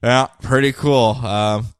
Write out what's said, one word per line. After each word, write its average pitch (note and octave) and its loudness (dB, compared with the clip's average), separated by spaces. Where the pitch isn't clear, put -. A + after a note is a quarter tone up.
Yeah, B2+ 2
pretty C3+ 0
cool. C3 2
Um G#2+ -2